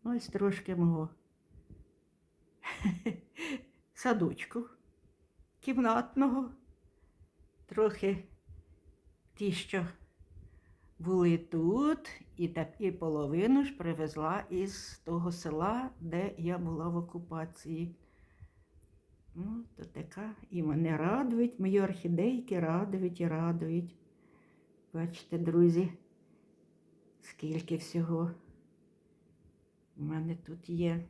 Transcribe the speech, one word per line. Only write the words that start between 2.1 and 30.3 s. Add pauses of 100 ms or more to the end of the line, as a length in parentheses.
<laughs> (800)
садочку (960)
кімнатного. (1160)
Трохи (1120)
ті,
що (1120)
були
тут, (280)
і
так,
і
половину
ж
привезла
із
того
села, (100)
де
я
була
в
окупації. (1400)
Ну, (100)
то
така, (140)
і
мене
радують,
мої
орхідейки
радують
і
радують. (1000)
Бачите,
друзі, (1300)
скільки
всього (1600)
в
мене